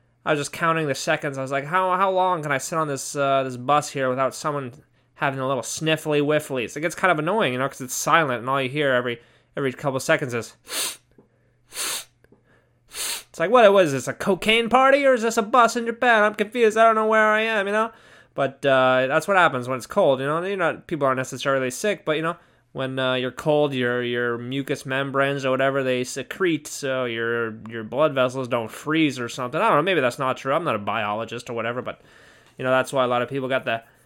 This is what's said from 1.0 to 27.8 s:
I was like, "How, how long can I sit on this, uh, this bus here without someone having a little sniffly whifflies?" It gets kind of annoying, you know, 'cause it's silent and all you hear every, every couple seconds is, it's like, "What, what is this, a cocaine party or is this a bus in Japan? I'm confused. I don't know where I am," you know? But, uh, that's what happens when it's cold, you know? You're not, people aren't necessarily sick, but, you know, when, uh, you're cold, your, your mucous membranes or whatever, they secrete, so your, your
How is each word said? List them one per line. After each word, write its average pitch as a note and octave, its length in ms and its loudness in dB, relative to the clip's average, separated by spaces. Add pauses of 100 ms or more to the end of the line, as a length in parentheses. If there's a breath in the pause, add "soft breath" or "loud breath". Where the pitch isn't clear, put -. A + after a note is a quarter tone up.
I C3+ 40 -6
was C3+ 80 -6
like, C#3 140 -2
"How, F#3 320 0
how F#3+ 160 2
long F#3 320 2
can D3 80 -2
I C3+ 60 0
sit E3 200 -4
on D#3+ 80 0
this, C#3 300 -6
uh, C3+ 260 2
this C3 140 -4
bus C#3 340 0
here C3+ 180 -2
without B2+ 240 0
someone C#3 420 -6 (420)
having C3+ 240 -4
a C3 80 -4
little C3 160 -2
sniffly D#3 560 -2
whifflies?" C#3+ 560 -2
It D3+ 60 -8
gets E3+ 120 -4
kind F#3+ 160 2
of D#3+ 80 2
annoying, E3 340 0
you B2+ 60 -4
know, C3+ 100 -2
'cause - 120 -12
it's B2+ 140 -8
silent D3 480 0
and B2 60 -6
all C3+ 140 0
you B2+ 60 -2
hear C#3+ 240 0
every, B2 280 -2 (360 soft breath)
every C#3 160 -2
couple C3+ 260 -4
seconds C#3+ 360 0
is, A2+ 200 -6 (1120 loud breath)
it's - 1700 -12
like, E3+ 100 0
"What, A3+ 220 8
what F#3+ 140 6
is C#3+ 60 0
this, C3+ 140 -2
a C#3 80 -4
cocaine G#3+ 540 2
party C4+ 360 6
or C4+ 100 6
is A3 80 0
this A3+ 140 -2
a A#3 60 2
bus A3+ 320 4
in A#3+ 100 -2
Japan? A#3 380 4
I'm G#3+ 140 2
confused. A3 420 2
I A3+ 60 8
don't A3+ 100 6
know A3 120 2
where A3 260 4
I G#3+ 80 2
am," A3 260 0
you G3+ 60 -2
know? A3 180 0 (420 loud breath)
But, C3+ 320 -4
uh, C3 440 4
that's D#3 180 0
what G3 100 2
happens C#3 320 2
when C3 80 -4
it's A2+ 120 -10
cold, C#3+ 320 4
you C3+ 60 -4
know? D3+ 160 -2
You're G3 140 -6
not, D#3 300 -2
people D3 180 -4
aren't C3 140 2
necessarily C3 500 -2
sick, G3 360 -4
but, D#3 80 -2
you D#3 100 -2
know, E3+ 140 -4 (360 soft breath)
when, C3 240 -6
uh, C3 180 0
you're B2+ 180 -2
cold, D3 420 0
your, B2 300 0
your A#2+ 340 -2
mucous C3+ 480 -6
membranes C#3 580 -2
or C3 60 0
whatever, C3+ 320 0
they B2+ 220 0
secrete, D3 640 -4
so C3 380 -4
your, A#2 500 -4 (120)
your A2+ 140 -10